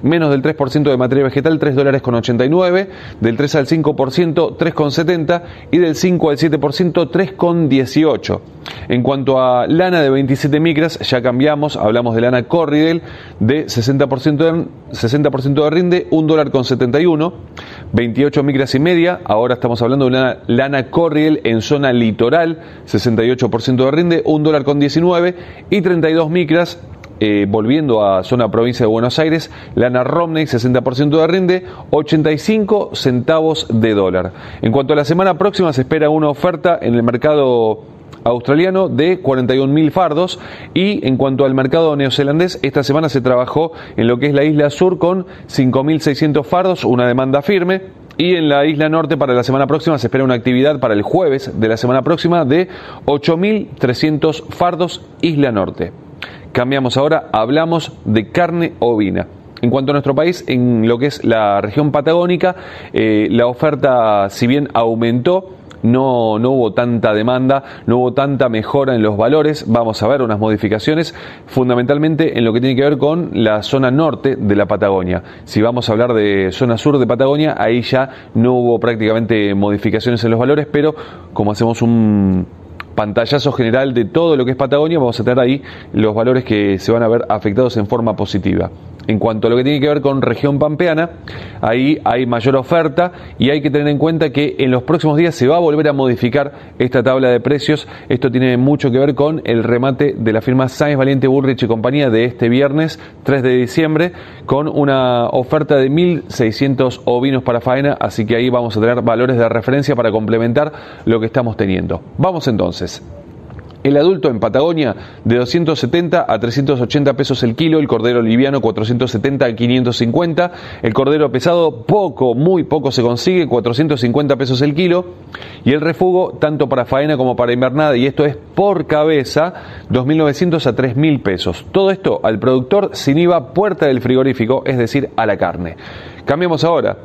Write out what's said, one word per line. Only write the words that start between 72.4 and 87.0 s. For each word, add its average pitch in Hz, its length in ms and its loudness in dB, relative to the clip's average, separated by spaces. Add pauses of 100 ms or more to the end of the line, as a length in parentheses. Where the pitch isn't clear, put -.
lo 113 60 2
que 120 100 0
tiene 131 140 0
que 123 60 0
ver 143 160 2
con 156 360 -2
la 107 280 2
zona 135 300 0
norte 139 440 0
de 101 200 0
la 104 100 2
Patagonia. 92 560 0 (240)
Si - 160 0
vamos 120 260 0
a 113 40 0
hablar 117 220 2
de 101 380 2
zona 117 280 0
sur 147 180 2
de 123 80 2
Patagonia, 135 520 0
ahí 113 260 0
ya 131 260 0 (240)
no 120 200 2
hubo 120 260 2
prácticamente 110 720 0
modificaciones 104 720 0
en 113 80 2
los 113 80 0
valores, 143 320 0
pero 147 240 0 (360)
como 104 200 -2
hacemos 113 320 0
un 104 640 2 (480)
pantallazo 117 560 0
general 127 420 0
de 120 120 2
todo 160 300 2
lo 131 80 2
que 123 80 -2
es 131 60 -4
Patagonia, 143 400 0
vamos 123 220 0
a 110 40 -2
tener 123 160 2
ahí 131 220 2 (320)
los 107 220 2
valores 127 280 2
que 101 360 0
se - 120 -2
van 117 120 2